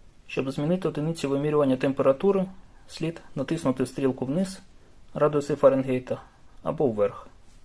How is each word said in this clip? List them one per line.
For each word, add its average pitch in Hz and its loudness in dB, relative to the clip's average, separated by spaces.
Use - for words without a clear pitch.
Щоб 135 -6
змінити 160 0
одиниці 151 -4
вимірювання 139 2
температури, 143 2
слід 165 -6
натиснути 135 -2
стрілку 127 -2
вниз, 185 -4
градуси 147 2
Фаренгейта, 131 2
або 80 0
вверх, 104 -2